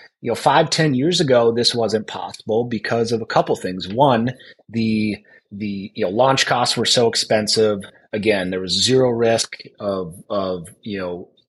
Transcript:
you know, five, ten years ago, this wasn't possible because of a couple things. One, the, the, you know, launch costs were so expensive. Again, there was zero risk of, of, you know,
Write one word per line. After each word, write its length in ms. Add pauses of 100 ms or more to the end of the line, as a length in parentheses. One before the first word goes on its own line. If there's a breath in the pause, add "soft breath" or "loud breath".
(200 loud breath)
you 100
know, 40
five, 340
ten 240
years 280
ago, 340
this 200
wasn't 340
possible 560
because 480
of 100
a 40
couple 280
things. 340
One, 460 (340 loud breath)
the, 480 (360 soft breath)
the, 420
you 100
know, 60
launch 360
costs 300
were 80
so 240
expensive. 680 (340 loud breath)
Again, 380
there 100
was 240
zero 260
risk 420 (260)
of, 380 (120)
of, 400 (140)
you 160
know, 320 (180)